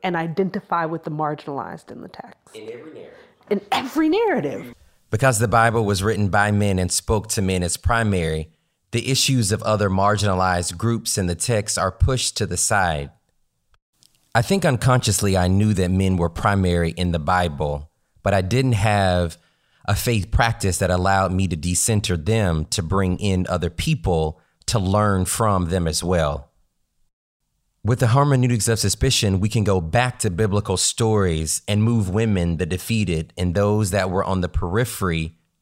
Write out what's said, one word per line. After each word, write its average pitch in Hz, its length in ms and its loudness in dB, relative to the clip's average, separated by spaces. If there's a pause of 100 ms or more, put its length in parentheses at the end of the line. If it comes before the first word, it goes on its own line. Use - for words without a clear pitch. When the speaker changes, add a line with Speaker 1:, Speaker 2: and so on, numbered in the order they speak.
Speaker 1:
and 180 120 -4
identify 170 720 -4
with 160 180 -8
the 165 80 -8
marginalized 151 800 -6
in - 100 -16
the - 60 -18
text. - 480 -20
Speaker 2:
In 220 140 -16
every - 240 -18
narrative. - 200 -20 (360)
Speaker 1:
In 202 120 -2 (100)
every 285 380 0
narrative. 185 640 -2 (340)
Speaker 2:
Because 117 300 2
the 117 80 0
Bible 113 380 4
was 98 180 0
written 101 260 0
by 104 220 2
men 101 280 2
and 90 120 0
spoke 107 380 -2
to - 120 -2
men 92 220 0
as 85 140 -4
primary, 90 720 0 (420)
the 117 180 -2
issues 127 420 0
of 107 120 -2
other 104 260 0
marginalized 92 880 0
groups 117 400 -2
in 92 100 -2
the 87 80 -2
text 107 420 -2
are 92 140 0
pushed - 460 -2
to 107 80 -2
the 90 120 -4
side. 82 540 0 (1200)
I 120 80 4
think 196 240 0
unconsciously 117 720 2
I 90 100 4
knew 104 260 4
that 90 160 2
men 92 280 2
were 85 120 0
primary 87 640 0
in 87 200 -2
the 82 80 -2
Bible, 76 720 -2 (320)
but 98 100 2
I 98 80 2
didn't 120 320 0
have 95 640 2 (480)
a 101 100 0
faith 110 360 -2
practice 113 480 0
that 90 120 0
allowed 95 400 2
me 92 160 0
to 85 80 -4
decenter 90 640 -2
them 82 480 0
to - 180 -4
bring 90 340 0
in 92 300 -2
other 85 220 -2
people 87 720 -2 (240)
to 113 140 -2
learn 98 460 2
from 95 440 0
them 87 180 0
as 80 160 -2
well. 78 480 -2 (1300)
With 120 160 0
the 123 80 4
hermeneutics 127 600 4
of 113 120 0
suspicion, 101 600 2
we 107 80 2
can 107 160 0
go 95 160 2
back 120 400 0
to 107 120 -2
biblical 98 440 0
stories 92 920 0
and 104 160 2
move 113 260 2
women, 90 480 0
the 90 80 -2
defeated, 87 720 -2
and 90 160 0
those 104 380 2
that 95 180 0
were 92 140 0
on 92 180 -2
the 90 80 -2
periphery 87 880 -2 (240)